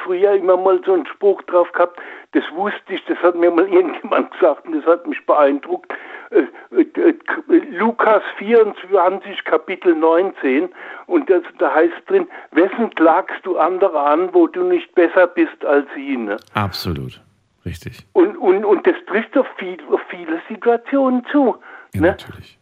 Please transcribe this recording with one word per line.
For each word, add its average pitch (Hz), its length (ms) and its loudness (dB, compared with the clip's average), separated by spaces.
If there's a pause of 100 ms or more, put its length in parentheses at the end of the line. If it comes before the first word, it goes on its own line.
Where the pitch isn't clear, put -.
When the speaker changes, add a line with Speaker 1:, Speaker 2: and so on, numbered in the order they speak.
Speaker 1:
früher 185 300 0
immer 185 220 2
mal 185 300 2
so 190 80 2
einen 160 140 0
Spruch - 360 0
drauf 175 280 0
gehabt, - 280 -2 (340)
das 131 100 0 (100)
wusste 196 400 -8
ich, 165 120 -8
das - 180 -4
hat 175 120 4
mir 170 140 2
mal 170 180 2
<laughs> 196 60 -6
irgendjemand 175 600 0
gesagt - 340 0
und 170 80 -10
das 143 100 -4
hat 170 220 0
mich 139 180 -8
beeindruckt. 147 680 0 (380)
Äh, 392 140 2 (360)
äh, - 20 6 (200)
äh, - 580 0 (120)
Lukas 214 500 0 (160)
vierundzwanzig, 196 1080 0
Kapitel 180 500 0
neunzehn, 165 760 0 (380)
und 165 200 -2
das, 180 140 2 (160)
da - 160 0
heißt 165 200 2 (140)
drin, 190 200 0 (240)
„Wessen 196 440 0
klagst 165 500 2
du 185 120 -4
andere 175 420 0
an, 151 340 0
wo 175 140 6
du 180 160 -4
nicht 180 300 -2
besser 175 340 4
bist 165 380 -2
als 143 300 0
sie“, 139 220 -6
ne? 107 200 -6 (160)
Speaker 2:
Absolut. 87 680 -6 (460)
Richtig. - 480 -14
Speaker 1:
Und, 208 240 2
und, 202 280 0
und 190 200 2
das 175 100 2 (120)
trifft 226 300 -4
auf 262 100 2 (100)
viel, 185 200 -10 (120)
auf - 200 0
viele 165 400 -10
Situationen 247 840 0
zu, 269 240 2 (380)
Speaker 2:
Ja, 104 80 -4
Speaker 1:
ne? 160 80 4
Speaker 2:
natürlich. - 520 -10